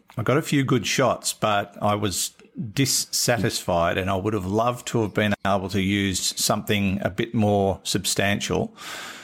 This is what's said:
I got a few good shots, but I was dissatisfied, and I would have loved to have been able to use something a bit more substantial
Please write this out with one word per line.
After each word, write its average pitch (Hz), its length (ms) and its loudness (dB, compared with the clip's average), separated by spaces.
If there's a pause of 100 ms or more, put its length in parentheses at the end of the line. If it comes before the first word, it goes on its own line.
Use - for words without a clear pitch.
(180)
I 117 60 -2
got 123 140 4
a 165 60 2
few 143 200 2
good 120 220 2
shots, - 480 0
but 101 480 0
I 104 140 2
was 101 360 -2 (420)
dissatisfied, 98 1200 0
and 95 120 0
I 98 60 0
would 98 180 0
have 101 120 -2
loved 113 440 0
to 123 120 0
have 101 120 -2
been 104 200 2 (120)
able 98 240 0
to 98 120 0
use 98 380 2 (220)
something 101 600 0
a - 80 0
bit 113 240 -4
more 101 500 2
substantial - 920 -2 (480)